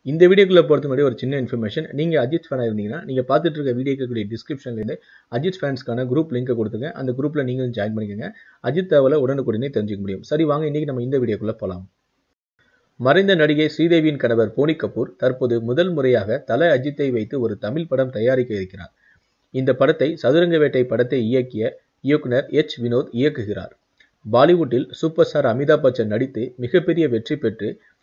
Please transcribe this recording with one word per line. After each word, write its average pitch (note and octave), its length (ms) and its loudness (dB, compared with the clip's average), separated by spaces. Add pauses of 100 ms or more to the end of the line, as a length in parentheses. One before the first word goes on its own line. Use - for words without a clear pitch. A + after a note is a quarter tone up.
இந்த D#3+ 260 6
வீடியோக்குள்ள F#3+ 340 8
போறதுக்கு D3 260 2
முன்னாடி C#3 160 0
ஒரு C3 140 2
சின்ன C3+ 240 -4
இன்ஃபர்மேஷன். A#2+ 520 -6
நீங்க D3+ 340 0
அஜித் D#3+ 260 -4
ஃபேனா B2+ 100 -2
இருந்தீங்கன்னா, G#2+ 400 -4
நீங்க C3 240 -2
பார்த்துட்டு D3+ 320 2
இருக்க C#3 120 -2
வீடியோக்கு C3 360 -2
இருக்கக்கூடிய A2 260 -6
டிஸ்கிரிப்ஷன்ல C3 380 -10
இருந்து A2 300 -8 (300)
அஜித் D#3+ 300 -4
ஃபேன்ஸ்க்கான C3 460 -4
குரூப் C3+ 260 0
லிங்க் B2 240 -2
கொடுத்துருக்கேன். A2+ 340 -4
அந்த C3 200 -6
குரூப்ல C#3+ 320 -2
நீங்களும் B2+ 300 -4
ஜாயின் A2+ 260 -4
பண்ணிக்கோங்க. G#2+ 320 -8 (320)
அஜித் E3+ 300 -2
தகவலை C#3 220 6
உடனுக்குடனே B2+ 540 -2
தெரிஞ்சுக்க G#2+ 280 -4
முடியும். G2 260 -8
சரி, D3+ 200 -2
வாங்க D3+ 220 0
இன்னைக்கு D3 280 -4
நம்ம B2 100 -4
இந்த C3 160 -2
வீடியோக்குள்ள G#2+ 300 -2
போலாம். F#2 400 -8 (1040)
மறைந்த F#3 400 4
நடிகை D3+ 420 2
ஸ்ரீதேவியின் D#3 400 2
கணவர் A#2 360 2
போனி D3+ 200 2
கபூர் A2+ 440 -4
தற்போது B2+ 440 0
முதல் D3+ 320 0
முறையாக B2 440 2
தல D3 400 2
அஜித்தை C#3+ 340 -2
வைத்து A#2 280 -4
ஒரு G#2+ 180 -2
தமிழ் C#3+ 300 -6
படம் C3 220 0
தயாரிக்க B2+ 440 0
இருக்கிறார். F#2+ 400 -8 (580)
இந்த C3 220 0
படத்தை D3 420 2
சதுரங்க E3 420 2
வேட்டை C3+ 280 2
படத்தை B2 500 0
இயக்கிய B2+ 360 -2 (300)
இயக்குனர் C3+ 480 0
எச் C#3+ 320 -2
வினோத் A#2+ 320 0
இயக்குகிறார். A#2 580 -2 (600)
பாலிவுட்டில் C3+ 600 4
சூப்பர் D#3+ 340 2
ஸ்டார் D3 200 -2
அமிதாப் C#3+ 380 2
பச்சன் B2 220 2
நடித்து A#2 520 -4
மிகப்பெரிய D#3+ 520 0
வெற்றி A#2+ 280 -2
பெற்று A2 400 -4 (240)